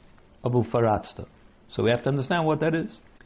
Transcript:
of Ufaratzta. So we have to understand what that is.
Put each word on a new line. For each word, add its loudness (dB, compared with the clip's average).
of 0
Ufaratzta. 0
So -2
we 4
have 0
to 0
understand 0
what 2
that 0
is. -6